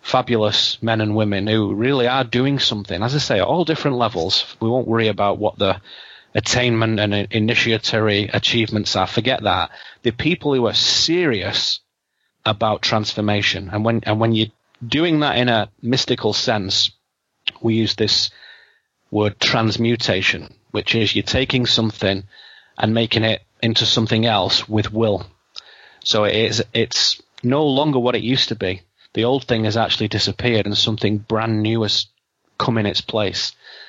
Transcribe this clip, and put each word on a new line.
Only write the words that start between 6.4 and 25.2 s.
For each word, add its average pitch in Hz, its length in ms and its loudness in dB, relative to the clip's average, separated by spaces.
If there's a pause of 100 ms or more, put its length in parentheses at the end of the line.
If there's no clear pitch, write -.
and 104 140 0
i-, 101 160 -2
initiatory 110 1000 0
achievements 107 640 0
are. 95 100 2
Forget 120 360 -2
that. 92 280 0 (320)
The 117 100 0
people 147 420 -2
who 123 120 2
are 95 80 -2
serious 131 1040 0 (640)
about 107 380 0
transformation, 104 920 -2
and 107 120 -2
when, 117 200 2
and 107 160 0
when 113 120 2
you're 110 160 2 (380)
doing 156 340 2
that 143 160 0
in 123 120 2
a 110 220 0 (120)
mystical 120 500 0
sense, 104 580 0 (680)
we 113 140 2
use 110 200 2
this - 360 0 (800)
word 104 300 0
transmutation, 113 1120 0 (160)
which - 240 0
is 113 200 2
you're 101 80 0
taking 131 440 0
something 98 580 0 (540)
and 110 160 2
making 113 300 2
it 110 180 0 (200)
into 117 220 2
something 113 400 2
else 101 440 0
with 104 240 0
will. 107 340 0 (800)